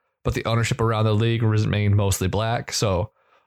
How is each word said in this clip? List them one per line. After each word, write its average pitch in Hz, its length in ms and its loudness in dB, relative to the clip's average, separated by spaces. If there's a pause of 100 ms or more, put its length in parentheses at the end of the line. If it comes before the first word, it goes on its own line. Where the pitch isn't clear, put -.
(220)
but 120 120 -2
the - 100 -6
ownership 113 360 -2
around 110 260 2
the 107 80 2
league 117 280 0
remained 104 540 2
mostly 98 320 0
black. 110 440 -2
So 98 380 -2 (360)